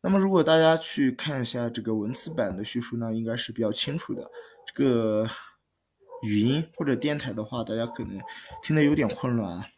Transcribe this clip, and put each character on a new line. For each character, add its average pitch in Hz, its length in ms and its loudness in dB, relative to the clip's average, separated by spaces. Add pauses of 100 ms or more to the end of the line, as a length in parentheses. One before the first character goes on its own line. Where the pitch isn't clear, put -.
那 190 100 0
么 196 80 6
如 196 100 4
果 180 140 6
大 160 160 6
家 160 180 6
去 139 360 2
看 139 280 -4
一 120 40 0
下 120 260 -2
这 117 100 -6
个 110 140 -2
文 107 180 -2
字 160 220 -4
版 101 220 0
的 104 80 -4
叙 120 160 -4
述 120 160 -6
呢， 113 180 -4
应 113 100 -2
该 113 120 -2
是 117 160 -6
比 117 100 -2
较 107 80 2
清 143 260 -2
楚 - 160 -6
的。 - 160 -8 (380)
这 - 160 -2
个 113 460 2 (960)
语 104 180 2
音 143 340 2
或 170 100 -4
者 135 120 2
电 147 200 -2
台 127 160 -6
的 107 120 -6
话， 117 180 -8
大 107 140 -6
家 113 100 -2
可 113 180 -8
能 98 160 -10 (440)
听 156 100 0
得 151 80 6
有 147 120 6
点 143 140 2
混 123 280 -2
乱 104 120 -2
啊。 87 180 -8 (120)